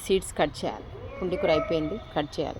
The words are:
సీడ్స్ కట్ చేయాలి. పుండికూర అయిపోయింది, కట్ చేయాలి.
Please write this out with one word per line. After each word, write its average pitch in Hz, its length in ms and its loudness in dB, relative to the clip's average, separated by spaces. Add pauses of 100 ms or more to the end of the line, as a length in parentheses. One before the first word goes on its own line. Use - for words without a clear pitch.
సీడ్స్ 190 340 4
కట్ 151 200 2
చేయాలి. 110 280 -4 (300)
పుండికూర 180 380 2
అయిపోయింది, 156 400 2 (200)
కట్ 147 200 0
చేయాలి. 139 240 -2